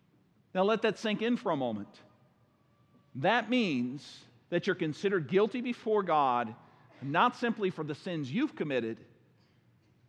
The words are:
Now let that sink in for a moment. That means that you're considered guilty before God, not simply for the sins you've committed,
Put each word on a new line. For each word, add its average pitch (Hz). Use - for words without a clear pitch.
Now 185
let 214
that 220
sink 208
in 233
for 214
a 151
moment. 110
That 208
means 147
that 170
you're 185
considered 175
guilty 214
before 220
God, 127
not 170
simply 220
for 165
the 147
sins 156
you've 247
committed, 123